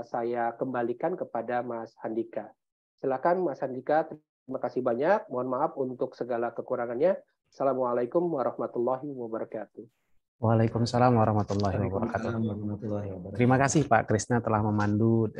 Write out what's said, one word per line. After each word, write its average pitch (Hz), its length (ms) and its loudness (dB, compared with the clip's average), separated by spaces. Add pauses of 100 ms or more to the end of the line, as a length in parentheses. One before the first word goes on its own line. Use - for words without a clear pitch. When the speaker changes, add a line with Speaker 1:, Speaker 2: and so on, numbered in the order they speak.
Speaker 1:
saya 117 480 -2
kembalikan 123 640 -2
kepada 123 420 -4
Mas 117 400 -8
Handika. 113 480 -6 (540)
Silakan 156 480 0
Mas 131 80 -8
Handika, 143 480 0
terima - 560 -12
kasih 123 160 -4
banyak. 135 480 2
Mohon 127 240 -4
maaf 151 240 0
untuk 127 400 -4
segala 120 400 -4
kekurangannya. 127 640 -2 (320)
Assalamualaikum 127 800 0
warahmatullahi 127 800 -2
wabarakatuh. 113 720 -8 (580)
Speaker 2:
Waalaikumsalam 117 720 4
warahmatullahi 104 640 2
wabarakatuh. 95 160 -2
Speaker 3:
Waalaikumsalam 113 480 -2
warahmatullahi 104 720 -6
wabarakatuh. 98 240 -10
Speaker 2:
Terima 123 160 6
kasih 139 320 4
Pak 110 240 6
Krisna 113 320 2
telah 110 160 2
memandu 107 800 2